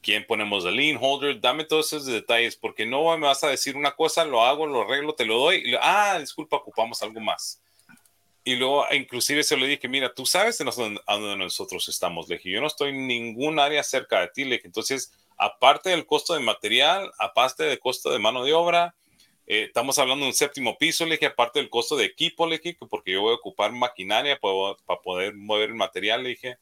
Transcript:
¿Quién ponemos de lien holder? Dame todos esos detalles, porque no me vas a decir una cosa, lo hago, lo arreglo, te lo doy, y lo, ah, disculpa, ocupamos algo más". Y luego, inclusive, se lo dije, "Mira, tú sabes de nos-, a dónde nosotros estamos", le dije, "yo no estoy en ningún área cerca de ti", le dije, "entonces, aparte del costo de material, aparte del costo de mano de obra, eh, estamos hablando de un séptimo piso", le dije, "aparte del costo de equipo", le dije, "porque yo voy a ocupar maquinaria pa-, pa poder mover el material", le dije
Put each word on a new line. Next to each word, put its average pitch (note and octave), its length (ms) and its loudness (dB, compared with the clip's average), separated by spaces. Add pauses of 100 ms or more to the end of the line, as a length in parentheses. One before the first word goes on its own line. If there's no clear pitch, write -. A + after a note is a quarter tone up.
¿Quién G#2 240 0
ponemos G#2 380 -2
de F2+ 80 0
lien C#3 280 0
holder? C3+ 400 -2
Dame C#3 240 2
todos D#3 280 0
esos C#3+ 140 -6
detalles, A#2 500 0
porque G#2+ 300 -6
no D#3 320 2
me D3+ 80 0
vas C#3 180 2
a D3+ 60 2
decir C3+ 260 -2
una C#3+ 160 0
cosa, D#3+ 320 2
lo B2 200 4
hago, D3 220 4
lo C3 160 0
arreglo, C#3+ 320 -2
te A#2+ 120 -2
lo A2 120 2
doy, E3+ 180 4
y A#2+ 160 -2
lo, B2+ 100 0
ah, G3 360 4
disculpa, D3+ 380 -6
ocupamos A2+ 460 -2
algo A2 180 -8
más". - 400 -4 (840)
Y B2+ 120 0
luego, C3 360 2
inclusive, C#3 500 0
se C#3+ 140 2
lo C3 100 0
dije, C#3 220 -2
"Mira, C3 260 -2
tú C3 100 -10
sabes G#3+ 340 2
de D3+ 60 -4
nos-, A#2 140 -4
a G#2 380 -2
dónde G#2 200 -6
nosotros F2+ 520 -6
estamos", E2+ 400 -4
le F2 80 -4
dije, F#2 140 -10
"yo G2+ 100 -2
no D3+ 80 -2
estoy C#3+ 220 -4
en C3+ 180 -8
ningún A#2+ 500 -2
área D3 240 2
cerca A#2 380 0
de F2+ 80 -2
ti", - 160 -6
le B2 120 0
dije, F2+ 120 -10
"entonces, B2 440 -4 (240)
aparte C#3 540 2
del E3 160 0
costo D3+ 280 0
de D3+ 60 0
material, B2+ 800 2
aparte A#2+ 460 0
del C3+ 160 0
costo B2+ 300 -2
de C3 100 0
mano B2 240 0
de D3 100 2
obra, E3+ 400 2 (540)
eh, G#2+ 160 2
estamos C3 340 0
hablando C#3 260 2
de B2+ 60 0
un - 40 -8
séptimo C3 440 -2
piso", D#3+ 280 0
le D#3+ 60 -2
dije, D3+ 140 0
"aparte B2 340 0
del B2+ 100 -8
costo A#2+ 260 0
de A2+ 80 4
equipo", E3 420 -2
le D#3+ 120 -2
dije, E3+ 180 -8 (120)
"porque - 240 -6
yo F#2+ 100 0
voy A2+ 100 2
a A#2+ 40 2
ocupar G#2 360 -4
maquinaria B2 680 -2
pa-, G2 380 -2 (100)
pa F2+ 160 -4
poder F#2 320 -4
mover G#2+ 360 -2
el A2+ 60 -10
material", G#2 460 -2
le B2+ 80 -6
dije B2 320 -10